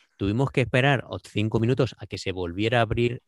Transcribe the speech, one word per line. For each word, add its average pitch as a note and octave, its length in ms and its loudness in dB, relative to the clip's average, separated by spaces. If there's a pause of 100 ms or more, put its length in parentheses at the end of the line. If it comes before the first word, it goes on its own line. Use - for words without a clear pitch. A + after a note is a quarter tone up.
(180)
Tuvimos G#2+ 340 0
que C3+ 100 0
esperar B2+ 460 2
ot-, G2 220 -10
cinco A2 300 0
minutos A2+ 400 2
a - 80 -18
que G2 100 -10
se F#2+ 140 -6
volviera F#2 480 0
a - 20 6
abrir A#2 460 0